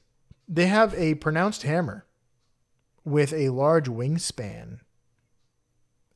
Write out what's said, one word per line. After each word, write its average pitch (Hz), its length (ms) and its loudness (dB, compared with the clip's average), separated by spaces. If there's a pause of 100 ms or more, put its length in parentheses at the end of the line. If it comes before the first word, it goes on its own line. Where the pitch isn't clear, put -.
(480)
They 175 200 2
have 208 260 4
a 160 220 0
pronounced 165 480 -2
hammer 156 420 -2 (1000)
with 147 300 2
a 143 160 0
large 143 400 2
wingspan. 113 920 -6 (1400)